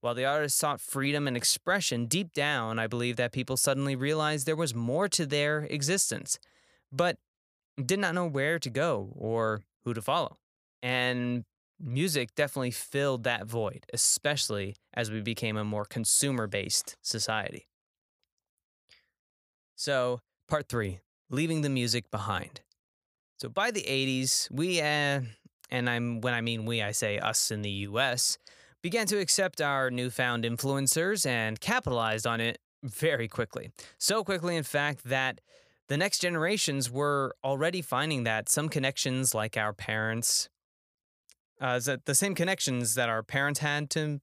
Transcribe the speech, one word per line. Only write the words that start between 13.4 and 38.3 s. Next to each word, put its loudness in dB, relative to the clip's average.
void, -4
especially 2
as -2
we -2
became -2
a 0
more -2
consumer-based 0
society. -4
So, 0
part 0
three, -2
leaving 2
the 2
music 0
behind. -4
So -8
by 0
the -4
eighties, 2
we, 0
uh, 2
and 0
I'm, -2
when 0
I 0
mean -2
we, 0
I -2
say 0
us 0
in -2
the -2
U -4
S, 2
began 0
to 2
accept 0
our 2
newfound 0
influencers 2
and 0
capitalized 0
on 0
it 0
very 0
quickly. -6
So 2
quickly, -2
in 0
fact, -2
that 0
the 0
next 2
generations 0
were 0
already 0
finding 0
that 0